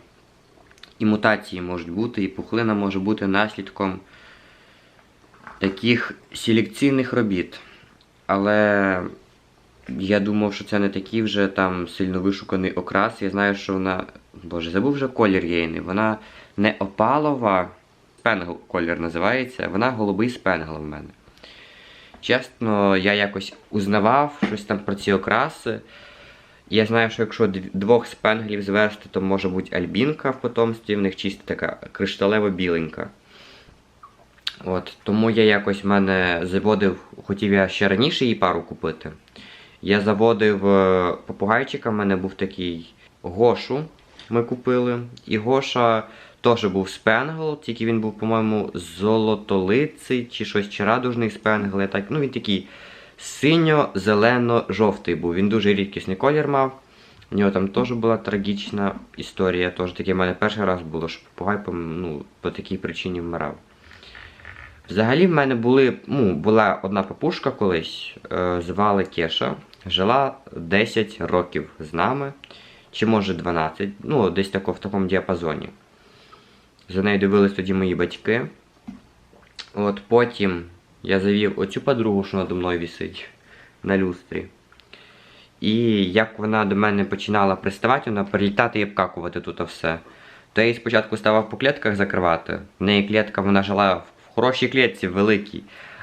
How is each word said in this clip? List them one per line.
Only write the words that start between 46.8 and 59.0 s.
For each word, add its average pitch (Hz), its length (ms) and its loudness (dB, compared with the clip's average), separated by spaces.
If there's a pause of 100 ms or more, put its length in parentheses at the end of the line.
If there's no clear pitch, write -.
спенгл, 147 720 -2
тільки 113 260 -6
він 113 140 0
був, 104 180 -6
по-моєму, 110 560 0
золотолиций 107 1500 0
чи 110 200 -8
щось, 101 260 -4
чи - 140 -4
радужний 117 460 0
спенгл, 101 500 -2
я 98 60 0
так, 98 220 -4
ну, 147 120 -2
він 135 100 -2
такий 110 380 -4 (500)
синьо-зелено-жовтий 117 2000 2
був, 85 200 -2
він 98 140 2
дуже 104 260 2
рідкісний 95 420 -4
колір 143 320 2
мав. 135 320 0 (520)
У 98 40 -2
нього 98 140 4
там 98 180 0
теж 123 240 0
була 113 240 2
трагічна 101 800 -2 (220)